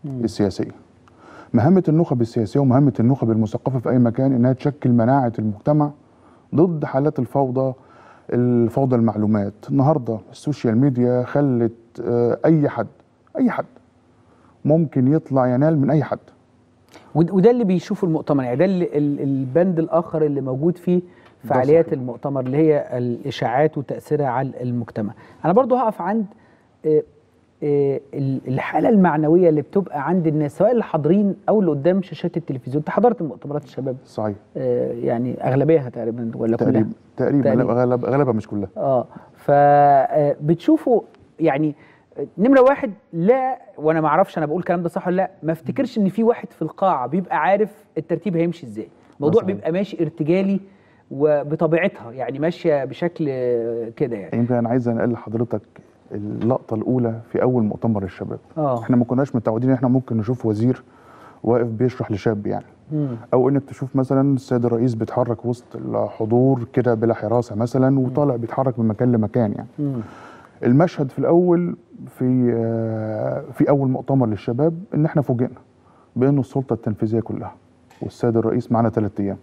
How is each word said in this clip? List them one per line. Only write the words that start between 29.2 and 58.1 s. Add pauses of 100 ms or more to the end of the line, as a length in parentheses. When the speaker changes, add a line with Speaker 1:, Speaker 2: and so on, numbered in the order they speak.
Speaker 1:
اللي
بتبقى
عند
الناس
سواء
اللي
حاضرين (140)
أو
اللي
قدام
شاشات
التلفزيون.
أنت
حضرت
مؤتمرات
الشباب؟ (100)
Speaker 2:
صحيح. (220)
Speaker 1:
آه،
يعني
أغلبية
تقريبًا
ولا
كلها؟
Speaker 2:
تقريبًا، (280)
تقريبًا،
Speaker 1:
تقريبًا.
Speaker 2:
لا،
أغلب-،
أغلبها
مش
كلها.
Speaker 1:
آه، (300)
ف-،
آه،
بتشوفوا (380)
يعني (600)
نمرة
واحد، (220)
لا، (180)
وأنا
ما
أعرفش
أنا
بقول
الكلام
ده
صح
ولا
لا، (120)
ما
افتكرش
إن
في
واحد
في
القاعة
بيبقى
عارف (120)
الترتيب
هيمشي
إزاي. (320)
الموضوع
Speaker 2:
صحيح.
Speaker 1:
بيبقى
ماشي
ارتجالي (520)
وبطبيعتها،
يعني
ماشية
بشكل (640)
كده
يعني.
Speaker 2:
يمكن
أنا
عايز
أنقل
لحضرتك (500)
اللقطة
الأولى (120)
في
أول
مؤتمر
الشباب. (180)